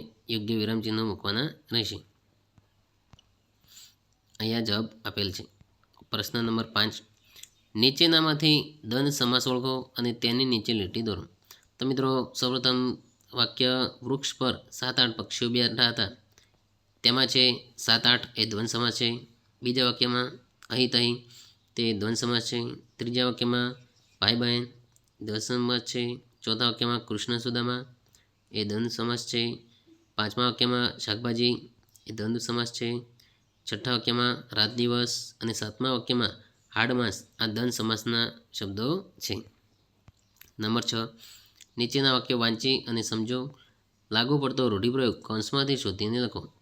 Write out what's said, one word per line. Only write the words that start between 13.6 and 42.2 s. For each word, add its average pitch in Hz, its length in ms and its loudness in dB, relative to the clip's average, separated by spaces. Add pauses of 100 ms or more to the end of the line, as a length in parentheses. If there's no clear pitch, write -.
વૃક્ષ 139 360 -4
પર 127 160 0 (160)
સાત 127 300 -6
આઠ 117 180 4
પક્ષીઓ 117 320 -4
બેઠા 120 400 2
હતા, 113 200 -2 (920)
તેમાં 123 240 4
છે 127 180 4 (320)
સાત 113 300 2
આઠ 120 200 4 (100)
એ 113 140 0
દ્વંદ 110 180 -2
સમાસ 117 320 0
છે. 117 80 2 (540)
બીજા 127 220 0
વાક્યમાં 123 440 0 (420)
અહીં 123 200 2
તહીં 120 240 2 (640)
તે 120 80 0 (160)
દ્વંદ 110 160 -2
સમાસ 120 340 0
છે. 123 80 -2 (380)
ત્રીજા 123 320 0
વાક્યમાં 123 380 0 (540)
ભાઈ 110 220 4
બહેન 120 200 2 (640)
દ્વંદ 107 120 -4
સમાસ 123 520 0
છે. 123 120 -4 (400)
ચોથા 120 280 0
વાક્યમાં 120 360 0
કૃષ્ણ 117 320 -2
સુદામા 123 440 -2 (680)
એ 107 120 -4
દ્વંદ 107 320 -2
સમાસ 120 300 -2
છે. 120 160 -2 (720)
પાંચમા 107 340 0
વાક્યમાં 123 360 0 (120)
શાકભાજી 120 560 0 (520)
એ 117 60 -12
દ્વંદ 113 260 -2
સમાસ 120 340 -2
છે. 117 160 -4 (760)
છઠ્ઠા 113 300 -4
વાક્યમાં 120 360 2 (240)
રાત 107 220 2
દિવસ 120 340 2 (280)
અને 113 120 -2
સાતમા 110 440 -4
વાક્યમાં 120 380 0 (380)
હાડ 120 200 2
માસ 120 240 0 (220)
આ 117 80 0
દ્વંદ 117 320 -2
સમાસના 113 480 0 (260)
શબ્દો 104 340 -4 (380)
છે. 101 100 -4 (1200)
નંબર 113 320 0
છ, 117 40 -4 (840)
નીચેના 131 340 2
વાક્યો 123 260 0